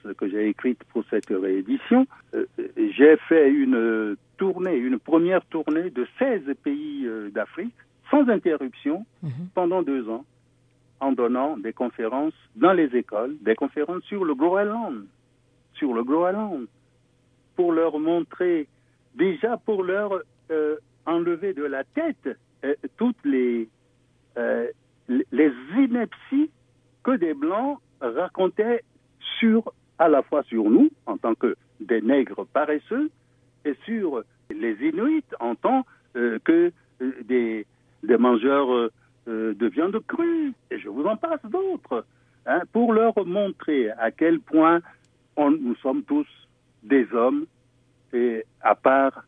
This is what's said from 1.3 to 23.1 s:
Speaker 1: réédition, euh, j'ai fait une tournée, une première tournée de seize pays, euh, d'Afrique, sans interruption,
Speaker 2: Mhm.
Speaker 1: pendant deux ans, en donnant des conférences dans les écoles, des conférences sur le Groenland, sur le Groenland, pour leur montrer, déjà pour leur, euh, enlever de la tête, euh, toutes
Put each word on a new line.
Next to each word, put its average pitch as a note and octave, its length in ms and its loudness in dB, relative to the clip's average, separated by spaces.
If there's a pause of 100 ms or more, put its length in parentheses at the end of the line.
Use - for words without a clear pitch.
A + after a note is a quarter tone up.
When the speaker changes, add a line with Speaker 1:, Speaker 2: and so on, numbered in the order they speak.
Speaker 1:
réédition, G2 760 0 (280)
euh, A2+ 120 -2 (300)
j'ai A#2+ 400 6 (120)
fait D#3 220 6
une A2+ 640 2 (200)
tournée, F#3 400 -2
une B2 220 -2
première E3+ 480 2
tournée D#3+ 440 -4
de B2 160 -6 (120)
seize G#3+ 300 -2 (140)
pays, D3 440 -6
euh, A2 240 -8
d'Afrique, C3 440 -8 (360)
sans C#4 180 4
interruption, D#3+ 760 -2 (180)
Speaker 2:
Mhm. D3+ 80 -8 (240)
Speaker 1:
pendant F3+ 280 0
deux C3+ 260 -4
ans, A#2 160 -8 (760)
en C3+ 120 0
donnant B2 440 0
des A2 160 -8
conférences B2+ 640 -4 (180)
dans E3+ 160 6
les D3+ 240 2
écoles, A#2 460 -4
des A2 120 2
conférences D3 500 -4
sur G3 200 -4
le D3+ 100 0
Groenland, F#3 720 -2 (680)
sur C3+ 180 -4
le A2+ 120 -2
Groenland, F3 600 -2 (880)
pour F3 160 2
leur D#3+ 260 2
montrer, E3 720 0 (460)
déjà F#3+ 440 0
pour G3+ 240 -2
leur, G3 280 -2 (400)
euh, D#3 260 -2 (300)
enlever E3+ 460 -2
de C#3 120 -8
la C3+ 200 -6
tête, D4+ 440 -6 (360)
euh, C#3+ 100 -2 (220)
toutes A#3+ 280 -2